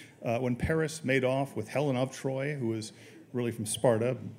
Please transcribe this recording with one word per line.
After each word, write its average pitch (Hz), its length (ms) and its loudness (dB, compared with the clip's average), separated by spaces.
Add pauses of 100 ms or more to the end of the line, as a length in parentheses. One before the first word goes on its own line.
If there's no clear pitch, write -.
(200)
Uh, 117 200 0
when 123 160 2
Paris 160 480 0
made 131 200 4
off 135 300 0
with 107 140 -6
Helen 135 280 0
of 131 140 0
Troy, 139 460 -4
who 123 100 -2
was 110 260 -2 (400)
really 120 200 0
from 110 140 -4
Sparta, 120 500 4 (220)